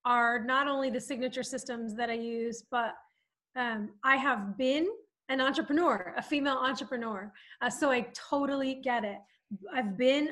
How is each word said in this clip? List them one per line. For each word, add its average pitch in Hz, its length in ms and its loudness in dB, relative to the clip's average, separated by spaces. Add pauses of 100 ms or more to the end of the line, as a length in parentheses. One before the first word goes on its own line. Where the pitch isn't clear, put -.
are 240 400 4
not 269 240 2
only 269 220 0
the 240 100 -2
signature 254 420 -4
systems 233 520 -6
that 233 160 -2
I 233 60 -2
use, 233 540 -4
but, 233 260 -2 (580)
um, 226 360 -2 (120)
I 262 140 6
have 233 400 0
been 277 320 2 (400)
an 262 140 2
entrepreneur, 269 760 2
a - 60 -2
female 277 340 0
entrepreneur. 233 760 -4 (300)
Uh, 240 80 2
so 277 220 2
I 240 240 2
totally 277 680 0
get 240 220 0
it. 202 140 -6 (520)
I've 214 280 -2
been 277 320 4